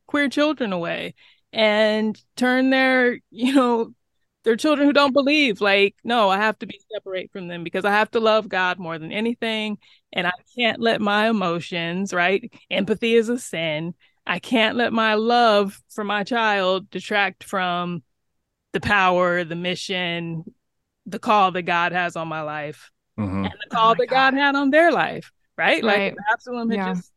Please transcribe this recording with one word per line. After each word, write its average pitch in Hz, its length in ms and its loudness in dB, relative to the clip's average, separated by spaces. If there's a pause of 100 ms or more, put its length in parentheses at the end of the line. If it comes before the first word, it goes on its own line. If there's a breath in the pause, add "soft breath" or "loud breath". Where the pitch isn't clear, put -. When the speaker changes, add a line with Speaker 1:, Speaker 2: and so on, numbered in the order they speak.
Speaker 1:
queer 285 220 0
children 285 440 0
away 170 420 -6 (380 soft breath)
and 214 680 2 (160)
turn 254 340 2
their, 262 480 2 (120)
you 247 240 0
know, 240 400 2 (500)
their 226 120 2
children 294 300 2
who 285 60 4
don't 285 220 4
believe, 277 460 2
like, 202 440 4
"No, 226 240 2
I 190 80 2
have 214 240 0
to 226 60 -10
be - 140 -16 (120)
separate 190 400 -8
from 180 160 -12
them 170 160 -10
because 185 200 -4
I 202 80 0
have 214 200 2
to 233 80 0
love 214 280 2
God 185 300 -2
more 165 200 -8
than 160 140 -12
anything. 220 640 -4 (340 soft breath)
And - 140 -4
I 180 60 0 (240)
can't 240 240 -2
let 226 200 2
my 208 300 2
emotions," 175 840 -4
right? 180 400 0 (180 soft breath)
Empathy 202 440 0
is 226 140 4
a 240 100 -2
sin. 165 560 -6 (320)
"I 175 120 -2
can't 220 380 0
let 233 160 0
my 220 220 2
love 220 720 2
for 214 160 -10
my 202 180 -2
child 202 680 -2
detract 190 520 -4
from 175 600 -4 (720)
the 190 80 -2
power, 180 640 2
the 165 140 -8
mission, 170 880 -6 (600)
the 196 120 -8
call 208 340 2
that 180 100 -4
God 170 300 0
has 175 220 -2
on 165 140 -6
my 156 140 -8
life 151 480 -10 (280)
Speaker 2:
Mm-hmm. 98 280 -2
Speaker 1:
and - 80 -8 (100)
the - 100 -18
call 226 180 4
Speaker 3:
Oh - 20 0
my - 0 - (100)
Speaker 1:
that - 40 -2
God 262 260 2
Speaker 3:
God. 269 40 0
Speaker 1:
had 277 160 2
on 277 160 0
their 311 220 6
life," - 400 -2 (260)
right? 214 240 2
Like, 208 140 2
Speaker 3:
Right. 196 160 -2
Speaker 1:
if - 60 -16 (120)
Absalom 233 400 -4
had 226 60 -2
Speaker 3:
Yeah. 185 180 -2
Speaker 1:
just 180 220 -10